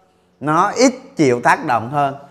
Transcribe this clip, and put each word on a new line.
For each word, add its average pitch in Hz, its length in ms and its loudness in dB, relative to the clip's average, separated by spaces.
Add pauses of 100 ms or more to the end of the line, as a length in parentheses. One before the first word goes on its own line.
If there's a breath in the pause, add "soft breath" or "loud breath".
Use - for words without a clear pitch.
(400)
nó 160 300 0
ít 240 240 2 (220)
chịu 123 260 2
tác 175 240 2
động 117 260 -2
hơn, 143 240 -2 (140 soft breath)